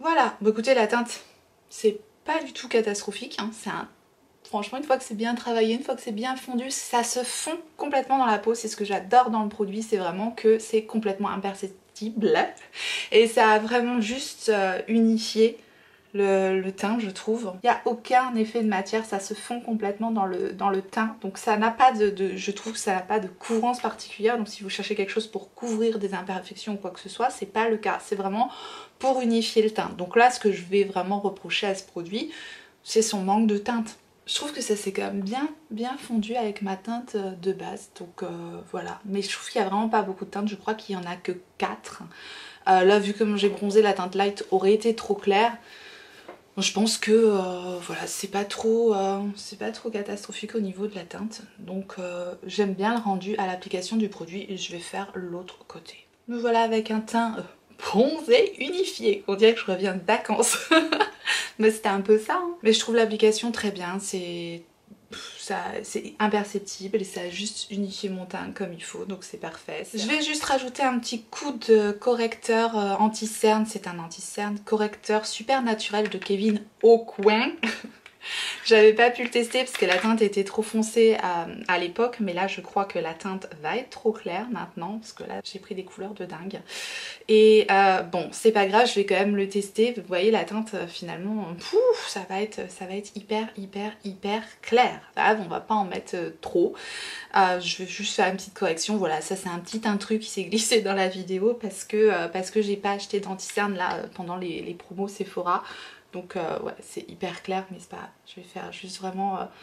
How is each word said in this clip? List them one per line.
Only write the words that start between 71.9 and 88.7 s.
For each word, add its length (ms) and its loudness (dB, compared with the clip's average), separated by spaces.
correcteur, 840 0
euh, 180 0
anti-cerne. 720 2
C'est 200 -8
un 120 -8
anti-cerne 640 -6
correcteur 640 0
super 360 0
naturel 460 0
de 100 -6
Kevyn 380 0
Aucoin. 720 6
<laughs> 40 -10
J'avais 280 10
pas 180 6
pu 140 -4
le 60 -6
tester 340 2
parce 120 -10
que 80 2
la 140 4
teinte 240 4
était 220 2
trop 180 -4
foncée 580 4
à, 280 -2
à 120 2
l'époque, 420 -2
mais 120 -2
là 140 -2
je 140 -6
crois 240 -2
que 160 -4
la 140 -4
teinte 340 -8
va 160 -4
être 140 -6
trop 220 0
claire 360 -6
maintenant 500 -8
parce 140 -16
que 120 -14
là 180 -10
j'ai 160 -12
pris 160 -12
des 80 -8
couleurs 320 -10
de 100 -10
dingue. 360 -10
Et, 440 10
euh, 300 6
bon, 280 -2
c'est 220 4
pas 140 4
grave, 220 6